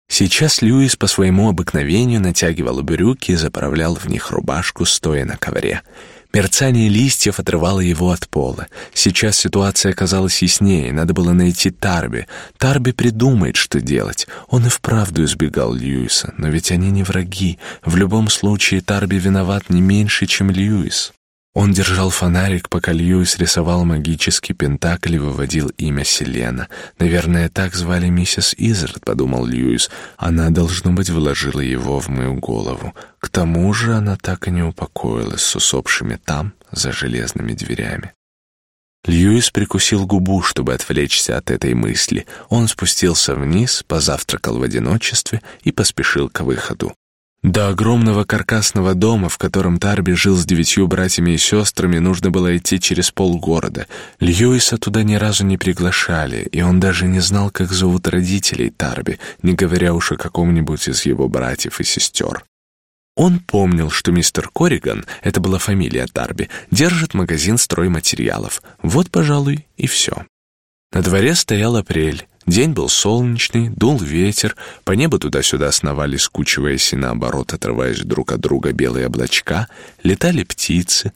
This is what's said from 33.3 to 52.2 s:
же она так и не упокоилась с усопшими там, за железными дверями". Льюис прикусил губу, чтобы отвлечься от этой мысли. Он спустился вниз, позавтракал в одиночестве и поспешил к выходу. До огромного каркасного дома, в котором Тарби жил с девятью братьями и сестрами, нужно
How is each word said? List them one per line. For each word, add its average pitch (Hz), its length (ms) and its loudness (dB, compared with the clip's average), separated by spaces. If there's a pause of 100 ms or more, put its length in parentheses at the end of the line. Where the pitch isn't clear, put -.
же 117 200 0
она 104 220 0
так - 320 -6
и - 20 -4
не 87 120 0
упокоилась 57 800 -4
с - 120 -2
усопшими - 720 -2
там, 80 300 -4 (160)
за - 200 -4
железными 58 640 -6
дверями". - 600 -8 (920)
Льюис 95 460 4
прикусил 98 560 0
губу, 95 340 2
чтобы 65 320 -2
отвлечься 67 640 -2
от - 140 -6
этой 60 240 0
мысли. 57 500 -2 (240)
Он 117 180 2
спустился 87 680 0
вниз, 80 520 0
позавтракал 71 720 -2
в 64 40 0
одиночестве 64 800 -2 (220)
и - 80 0
поспешил - 580 0
к - 100 -8
выходу. 62 540 -4 (480)
До 98 280 2
огромного 107 520 2
каркасного 101 720 0
дома, 101 340 2
в - 80 -6
котором 90 420 0
Тарби 98 340 0
жил 95 240 4
с 87 80 2
девятью 87 420 2
братьями 87 460 0
и 80 60 2
сестрами, 92 600 2
нужно 92 320 2